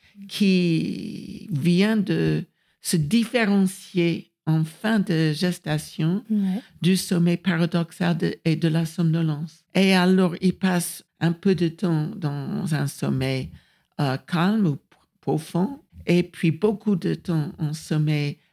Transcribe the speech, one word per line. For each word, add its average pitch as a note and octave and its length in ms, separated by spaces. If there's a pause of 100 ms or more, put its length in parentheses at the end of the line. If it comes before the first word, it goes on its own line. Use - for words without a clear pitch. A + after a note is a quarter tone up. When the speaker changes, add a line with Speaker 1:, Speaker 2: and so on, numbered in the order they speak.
(480)
Speaker 1:
qui - 1040
vient F3 460
de D#3+ 480 (360)
se - 160
différencier F#3+ 1300 (160)
en D#3+ 180
fin G#3+ 360
de D#3+ 320
gestation D#3+ 1000
Speaker 2:
Ouais. G3 300 (220)
Speaker 1:
du F3+ 140
sommeil F3 420
paradoxal E3+ 800
de, E3+ 260
et D#3+ 120
de D#3+ 120
la E3 160
somnolence. D#3+ 800 (100)
Et F#3+ 200
alors, F#3 480
il F3+ 120
passe F3+ 480 (180)
un E3 120
peu F#3+ 220
de E3+ 140
temps D#3+ 460
dans C#3+ 600
un C#3+ 120
sommeil, C3 640 (500)
euh, C3+ 180
calme F#3+ 480
ou C#3+ 100
p-, - 200 (260)
profond, F3 580 (260)
et F3 160
puis F3 280
beaucoup G3+ 460
de E3 180
temps D#3+ 440
en D3+ 140
sommeil D3+ 640 (160)